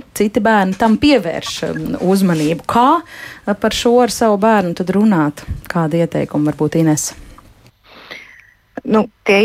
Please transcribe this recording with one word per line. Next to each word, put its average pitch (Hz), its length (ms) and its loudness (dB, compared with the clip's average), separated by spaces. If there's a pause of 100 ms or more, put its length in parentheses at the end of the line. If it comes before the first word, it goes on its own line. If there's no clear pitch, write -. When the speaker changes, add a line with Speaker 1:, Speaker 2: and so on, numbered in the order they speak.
(140)
Speaker 1:
citi 208 300 -2
bērni 202 340 2
tam 220 200 2
pievērš, 233 540 0 (120)
eh, 165 100 -6 (400)
uzmanību. 170 540 0
Kā, 277 340 2
eh, - 520 -10
par 208 180 -2
šo 240 300 2
ar 240 80 2
savu 214 280 0
bērnu 196 380 2
tad 175 120 -6
runāt? 185 580 0 (240)
Kādi 165 360 0
ieteikumi 147 400 -4
var 151 80 0
būt, 151 220 -2
Ines? 160 380 0 (1700)
Speaker 2:
Nu, 214 240 0 (180)
tie 196 200 4